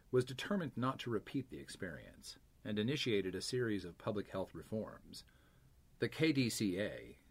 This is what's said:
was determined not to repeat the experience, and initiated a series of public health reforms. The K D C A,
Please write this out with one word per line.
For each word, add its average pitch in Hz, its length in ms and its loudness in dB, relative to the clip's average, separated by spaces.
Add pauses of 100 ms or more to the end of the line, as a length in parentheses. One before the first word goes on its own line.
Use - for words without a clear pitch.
(120)
was 127 120 6
determined 143 540 -2
not 127 220 0
to - 100 -6
repeat 117 400 -2
the - 100 -10
experience, - 800 -10 (260)
and 107 160 0
initiated 107 560 4
a 90 60 -2
series 113 420 2
of 85 140 -10
public 104 320 -2
health 95 260 -4
reforms. - 720 -8 (760)
The 120 80 2
K 156 240 4
D 131 180 4
C 95 300 2
A, 85 380 -6 (140)